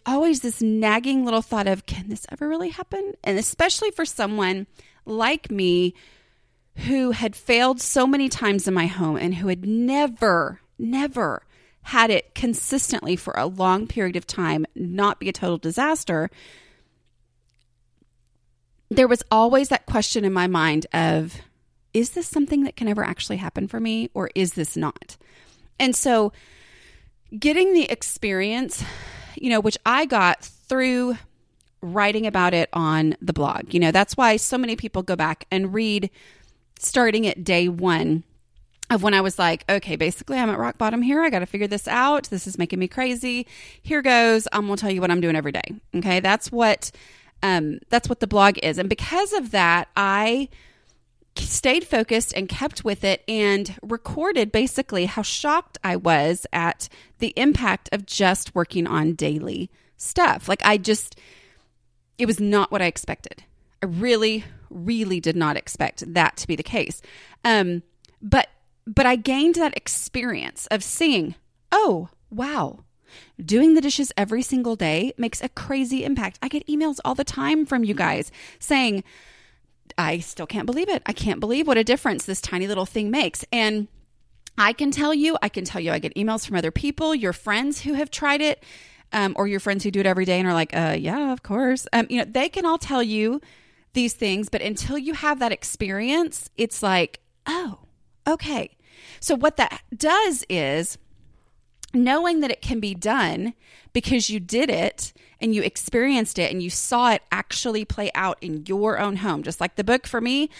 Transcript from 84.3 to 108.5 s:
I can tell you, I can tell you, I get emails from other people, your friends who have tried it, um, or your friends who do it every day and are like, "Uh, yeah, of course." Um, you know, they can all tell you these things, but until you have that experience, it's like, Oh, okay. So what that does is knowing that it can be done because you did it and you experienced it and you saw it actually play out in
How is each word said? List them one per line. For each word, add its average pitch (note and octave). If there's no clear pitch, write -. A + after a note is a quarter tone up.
I G#3+
can C#4+
tell D4
you, D#4
I G#3
can F#3
tell F3+
you, D#3+
I D#3+
get -
emails A3
from G3+
other E3+
people, D#4
your G#3
friends B3
who D4
have D4
tried C#4+
it, D4+
um, G3
or G3+
your G3
friends G3
who G3+
do G3
it G3
every F#3
day F3+
and F#3
are F3+
like, D#3+
"Uh, D#3+
yeah, B3+
of B3
course." B3+
Um, A#3
you B3
know, A#3
they B3+
can F4+
all E4
tell C4
you A3
these A#3+
things, G3+
but -
until G#3+
you D4
have D4
that A#3+
experience, A3+
it's A3+
like, F#3
Oh, D#4+
okay. D4+
So -
what D4
that -
does E4
is D#3+
knowing D#4
that C4
it -
can A#3+
be G3+
done G3
because A#3+
you G#3+
did A#3
it -
and A3+
you G#3+
experienced A#3
it E3+
and F#3
you F3
saw A#3+
it G#3
actually G#3+
play G#3
out F#3
in D#3